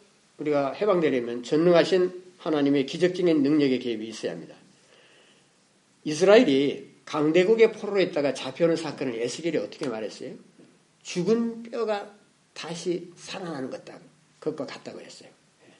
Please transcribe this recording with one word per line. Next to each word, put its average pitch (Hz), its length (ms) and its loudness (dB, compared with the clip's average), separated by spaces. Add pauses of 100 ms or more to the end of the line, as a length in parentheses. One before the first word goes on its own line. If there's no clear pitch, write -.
(400)
우리가 143 340 0
해방되려면 131 720 0
전능하신 175 800 4 (140)
하나님의 143 480 2
기적적인 170 580 0
능력의 139 360 2
개입이 113 280 -6
있어야 110 240 -8
합니다. 80 240 -14 (1500)
이스라엘이 151 880 4 (140)
강대국의 185 680 4
포로로 202 280 -2
있다가 143 320 0
잡혀오는 165 420 -2
사건을 139 460 -6
에스겔이 151 360 -4
어떻게 104 300 -6
말했어요? 110 460 -10 (720)
죽은 226 600 -2
뼈가 214 500 -6 (400)
다시 170 600 -8
살아나는 160 540 -10
것, - 140 -12 (560)
그것과 147 260 -6
같다고 - 360 -14
했어요. - 280 -20 (500)